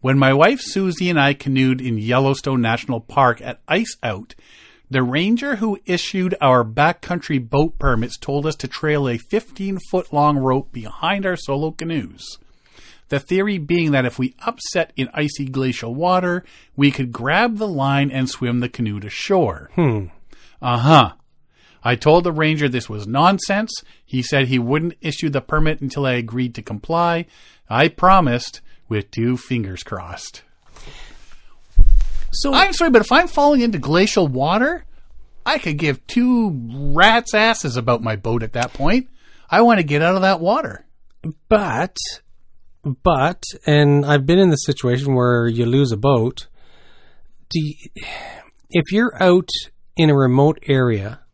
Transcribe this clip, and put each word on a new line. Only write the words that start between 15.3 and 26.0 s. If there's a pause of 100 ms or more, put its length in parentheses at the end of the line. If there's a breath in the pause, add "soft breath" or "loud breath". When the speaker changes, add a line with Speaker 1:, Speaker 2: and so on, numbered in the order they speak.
Speaker 1:
glacial
water, (320 soft breath)
we
could
grab
the
line
and
swim
the
canoe
to
shore."
Speaker 2:
Hmm. (540 soft breath)
Speaker 1:
Uh-huh. (680 soft breath)
I
told
the
ranger
this
was
nonsense. (320 soft breath)
He
said
he
wouldn't
issue
the
permit
until